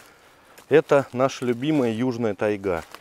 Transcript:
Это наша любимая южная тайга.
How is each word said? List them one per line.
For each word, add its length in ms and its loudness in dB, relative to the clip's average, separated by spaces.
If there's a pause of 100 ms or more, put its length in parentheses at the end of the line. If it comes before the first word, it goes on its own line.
(680)
Это 460 4
наша 320 -2
любимая 440 0
южная 460 -2
тайга. 480 -2 (180)